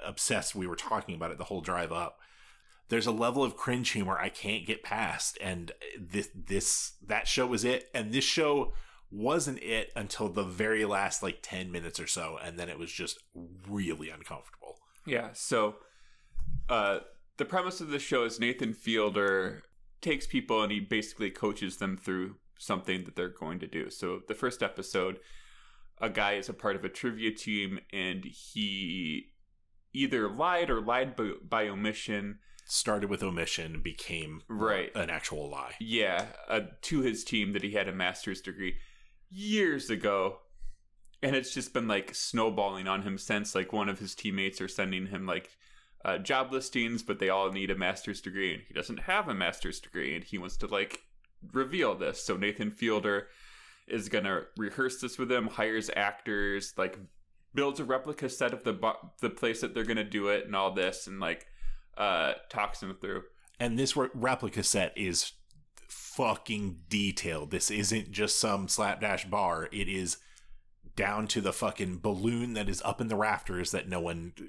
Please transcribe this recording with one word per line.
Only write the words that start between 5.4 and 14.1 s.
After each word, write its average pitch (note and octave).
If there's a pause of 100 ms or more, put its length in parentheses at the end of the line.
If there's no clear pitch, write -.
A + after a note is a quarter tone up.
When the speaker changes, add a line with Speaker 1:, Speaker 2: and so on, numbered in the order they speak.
Speaker 1:
and F2 (260)
this, F2+
this, - (140)
that A2
show C3
was A#2
it. B2
And A2
this C3+
show C#3+ (360)
wasn't C3
it A2+
until G#2
the G2+
very G#2+
last, G2
like, F#2+
ten F#2
minutes E2+
or E2
so, D#2+
and E2+
then F2
it D2+
was E2+
just - (500)
really D#2+